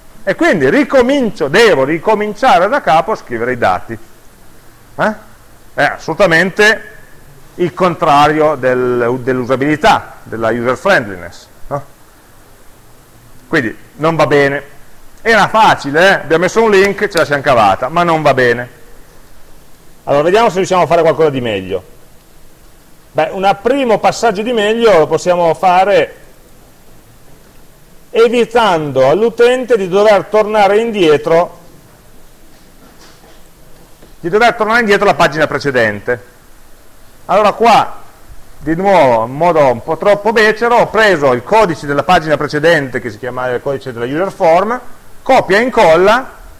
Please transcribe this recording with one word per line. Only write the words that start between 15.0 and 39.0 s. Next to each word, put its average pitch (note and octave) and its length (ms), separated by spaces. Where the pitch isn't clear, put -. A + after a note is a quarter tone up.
Era G#3+ 260
facile, D3 600
eh? G3 60
Abbiamo E3 300
messo F#3 180
un A3+ 80
link, G3+ 380
ce E3+ 100
la D#3 80
siamo C#3+ 160
cavata, A#2+ 480
ma E3+ 140
non E3 180
va C#3+ 140
bene. B2 340
Allora, C#3 180
vediamo G#3 280
se F3 80
riusciamo F3+ 260
a D3 40
fare E3 140
qualcosa D#3 280
di C3 120
meglio. F#2+ 420
Beh, D3+ 180
un F#3+ 320
primo B3 360
passaggio G#3 440
di B3 100
meglio A3 460
lo D3+ 80
possiamo E3+ 480
fare F#3 600
evitando G#3+ 960
all'utente A#3 680
di F#3+ 100
dover G3 380
tornare G#3+ 540
indietro, E3+ 800
di E3+ 80
dover A3 280
tornare A3 260
indietro G3+ 240
alla F3+ 100
pagina D#3 320
precedente. B2 800
Allora G3 260
qua, F3+ 460
di D#3 180
nuovo, D#3+ 480